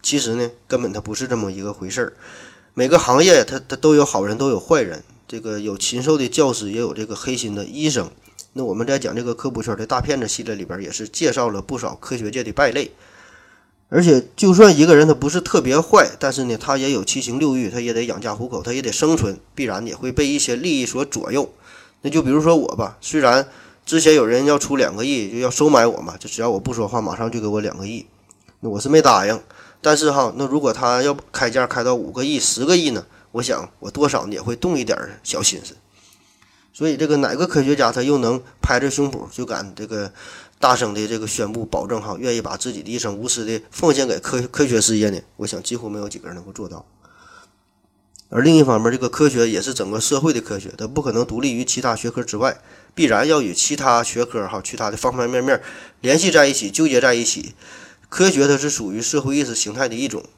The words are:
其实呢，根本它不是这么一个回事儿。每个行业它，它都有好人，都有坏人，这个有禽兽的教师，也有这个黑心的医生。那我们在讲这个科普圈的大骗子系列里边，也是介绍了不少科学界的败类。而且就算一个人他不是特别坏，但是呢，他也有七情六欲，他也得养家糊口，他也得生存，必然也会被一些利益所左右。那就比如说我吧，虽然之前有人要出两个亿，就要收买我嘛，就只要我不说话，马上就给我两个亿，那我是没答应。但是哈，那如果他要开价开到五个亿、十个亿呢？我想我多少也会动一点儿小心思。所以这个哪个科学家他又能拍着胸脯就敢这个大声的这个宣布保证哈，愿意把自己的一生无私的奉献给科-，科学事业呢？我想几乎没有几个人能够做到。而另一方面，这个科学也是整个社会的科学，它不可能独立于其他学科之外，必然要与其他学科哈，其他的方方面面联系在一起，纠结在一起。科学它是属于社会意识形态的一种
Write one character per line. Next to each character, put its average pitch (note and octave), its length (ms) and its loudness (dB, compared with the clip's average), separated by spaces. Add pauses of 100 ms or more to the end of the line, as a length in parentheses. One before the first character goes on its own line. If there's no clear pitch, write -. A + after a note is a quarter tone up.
其 C#3+ 160 -2
实 A#2+ 180 -2
呢， A#2+ 140 -2 (160)
根 B2+ 140 -2
本 A#2 100 -4
它 G2+ 120 -8
不 G#2+ 120 -8
是 B2 140 -8
这 B2 80 -2
么 G2+ 160 -4
一 F#2+ 80 -12
个 G#2 100 -8
回 F#2+ 200 -12
事 B2+ 100 -6
儿。 A#2+ 120 -4 (600)
每 B2+ 160 0
个 E3 100 6
行 C3 240 4
业 E3+ 220 8
它， C3 240 -8
它 C3+ 80 -6
都 D#3 180 4
有 C#3+ 120 6
好 G2 180 -2
人， G#2 140 -4
都 C#3 100 0
有 A2+ 100 0
坏 D#3 220 2
人， E2+ 240 -6 (240)
这 A#2 100 -12
个 G#2+ 220 -8
有 G#2 160 -6
禽 A#2+ 260 -4
兽 D3+ 140 4
的 C3+ 100 0
教 C#3 240 2
师， G#2 200 -6
也 A2 100 -4
有 F#2 140 -4
这 A2 100 -6
个 G#2+ 100 -10
黑 B2+ 220 -6
心 A#2 180 -8
的 G2+ 120 -8
医 D3+ 240 -2
生。 G#2 200 -4 (440)
那 C3 100 -6
我 G#2+ 80 -2
们 A2+ 140 -2
在 C3+ 120 0
讲 A#2+ 160 -6
这 A#2 80 -6
个 A#2+ 120 -4
科 C3 160 -6
普 A2+ 120 -8
圈 G#2+ 140 -6
的 A2 100 -8
大 B2+ 140 -2
骗 C#3 180 -2
子 A#2 80 -4
系 A2 160 -6
列 G#2+ 120 -8
里 G2 100 -10
边， F2 160 -12
也 - 100 -12
是 A2 160 -10
介 D3 240 -2
绍 A#2+ 200 -2
了 G2 100 -6
不 B2+ 160 -10
少 - 200 -8
科 - 200 -10
学 G#2+ 140 -6
界 B2 120 -6
的 G#2+ 120 -8
败 C#3 160 2
类。 D3 220 -6 (960)
而 E3 140 4
且 C#3+ 320 6
就 G3 180 4
算 F#3 240 10
一 D3 80 8
个 D#3+ 120 10
人 D3+ 100 10
他 D#3 80 6
不 C3+ 140 -2
是 E3+ 120 -2
特 E3+ 200 2
别 B2+ 180 2
坏， E3 400 6
但 C3+ 140 -2
是 C3 120 -4
呢， A#2+ 120 -4
他 C#3 200 -2
也 C3+ 140 -2
有 A#2 140 -2
七 - 180 -4
情 A#2+ 160 -4
六 D3 160 2
欲， A#2+ 160 -2
他 B2 100 -6
也 A#2+ 120 -4
得 A#2 120 -2
养 A#2 160 -6
家 G#2+ 140 -6
糊 A#2 140 -8
口， B2 140 -8
他 A#2+ 100 -6
也 C3 100 -4
得 A2+ 80 -4
生 D#3 260 2
存， G2 220 -2 (160)
必 C#3 100 -6
然 A2 220 -6
也 A2+ 80 -10
会 B2+ 160 -8
被 D3 160 0
一 C#3+ 120 -2
些 B2 180 -2
利 D3 240 -2
益 A#2+ 60 -4
所 B2+ 180 -4
左 - 260 -8
右。 C3+ 220 -2 (500)
那 C#3+ 80 -4
就 D#3 120 0
比 C3 80 0
如 D3 100 4
说 E3 160 4
我 - 200 0
吧， G2+ 240 -6
虽 D#3 200 -2
然 C3 280 4 (380)
之 D#3+ 140 2
前 D#3 140 8
有 C3 120 6
人 B2 200 2
要 D3 120 4
出 C#3+ 180 -2
两 F#2+ 200 0
个 A2 80 -4
亿， B2 260 -4
就 A#2 80 -8
要 B2 120 -2
收 D3+ 200 4
买 A#2+ 160 6
我 A2+ 140 0
嘛， E2+ 160 -12
就 G#2+ 120 -16
只 - 140 -8
要 A#2+ 80 0
我 G2 80 0
不 B2+ 140 -6
说 A2 160 -4
话， A#2+ 120 -2
马 A2 160 -4
上 A2+ 140 -4
就 A#2 100 -6
给 G#2+ 60 -6
我 G#2 140 -2
两 G#2 160 -6
个 F#2+ 100 -10
亿， A2+ 200 -10 (540)
那 A#2 80 -8
我 G#2 120 -4
是 C3+ 80 -6
没 D#3 120 8
答 A2 260 6
应。 G#2+ 140 0 (400)
但 D3+ 160 4
是 D3+ 140 2
哈， C3+ 260 0
那 C3+ 100 -2
如 C3+ 120 0
果 C3+ 140 0
他 B2 300 0
要 C#3+ 140 0 (140)
开 B2 200 -2
价 B2 160 0
开 A#2+ 180 -4
到 B2+ 100 2
五 A#2 160 -6
个 B2+ 140 -6
亿、 C#3+ 160 -2
十 - 240 -2
个 F3 120 4
亿 D#3+ 140 0
呢？ G2+ 160 -6 (260)
我 A#2+ 100 -6
想 F#2+ 260 -6 (120)
我 G2+ 100 -12
多 C#3+ 180 0
少 C#3 200 -2
也 G#2 120 -8
会 A#2+ 160 -4
动 E3+ 220 -2
一 B2 40 -2
点 G#2+ 140 -2
儿 - 260 -12
小 - 200 -6
心 F#3 220 -2
思。 - 100 -18 (960)
所 D#3 160 -2
以 D3 80 0
这 D3+ 100 0
个 D3 120 2
哪 A#2+ 160 0
个 E3 120 -2
科 D#3 160 2
学 C#3 140 2
家 A#2+ 160 2
他 B2 100 -2
又 C#3+ 160 2
能 B2 240 0 (180)
拍 B2 200 2
着 C3+ 100 -2
胸 C#3+ 200 0
脯 - 200 -12
就 B2 160 -10
敢 G2+ 300 -10
这 G#2 100 -12
个 G#2 260 -8 (460)
大 B2+ 160 4
声 A#2 180 -2
的 G#2+ 140 -4
这 A2+ 120 -4
个 G#2+ 80 -6
宣 G#2 260 -6
布 A2+ 120 -6
保 - 220 -6
证 A2 140 -4
哈， G2+ 180 -10
愿 B2 160 -2
意 A#2 60 -2
把 D#2+ 160 -8
自 B2+ 160 -8
己 D#2+ 100 -12
的 F2 80 -14
一 A#2+ 80 -6
生 G#2+ 180 -6
无 A#2 120 -8
私 A#2+ 160 -4
的 A2 160 -4 (100)
奉 D#3+ 240 2
献 C3 140 0
给 F2 100 -2
科-， - 220 -6 (100)
科 D3 160 0
学 A#2 140 2
事 A2 160 2
业 G#2 140 2
呢？ F2+ 100 -6 (160)
我 G2+ 100 -10
想 F2+ 160 -10
几 - 140 -8
乎 A2+ 120 -12
没 G#2 100 -10
有 G#2 100 -10
几 G#2 100 -16
个 - 80 -20
人 F2 80 -16
能 E2+ 100 -18
够 F#2+ 80 -20
做 F#2+ 160 -14
到。 D#2+ 160 -18 (1500)
而 A#2+ 120 0
另 D#3+ 140 6
一 D3+ 80 8
方 A#2 160 2
面， A2+ 100 2
这 B2 80 -4
个 B2 100 -2
科 D3+ 200 2
学 A#2+ 200 2
也 G#2 120 -2
是 C3 140 -8
整 G2 140 -4
个 G#2+ 120 -4
社 C#3 200 0
会 D#3 120 2
的 A#2 80 -2
科 G2+ 180 -8
学， G2 180 -12
它 G#2+ 120 -8
不 C#3+ 120 -4
可 C3+ 120 -4
能 A#2 120 0
独 A#2 160 -6
立 C3+ 140 -2
于 B2 100 -4
其 B2+ 160 -4
他 A#2+ 140 -2
学 A#2 160 -6
科 B2 140 -8
之 - 120 -8
外， B2 240 -2 (340)
必 E3 100 0
然 A2+ 240 4
要 D#3 120 4
与 F#2+ 140 -4
其 C#3+ 220 -2
他 B2 260 2
学 A#2+ 220 -4
科 A2 240 -8
哈， G2 160 -8
其 - 120 -10
他 A2 140 -4
的 G#2+ 60 -10
方 B2 200 -4
方 A#2+ 120 -2
面 B2 160 -2
面 C3 160 0 (400)
联 C3+ 180 2
系 F3+ 120 2
在 D3+ 160 6
一 C#3 60 2
起， G#2+ 180 -4
纠 D#3 180 0
结 B2+ 120 4
在 B2+ 140 4
一 A#2 80 -2
起。 - 320 -6 (540)
科 F#3 200 4
学 C#3+ 200 4
它 C#3+ 80 6
是 C#3+ 120 -2
属 A2 240 -6
于 A2 80 -6
社 C#3+ 200 -2
会 C3+ 160 -4
意 D3 80 -2
识 A#2+ 100 -8
形 G#2 180 -4
态 B2+ 160 -2
的 A2+ 60 -8
一 C3 140 -6
种 A2+ 160 -10 (140)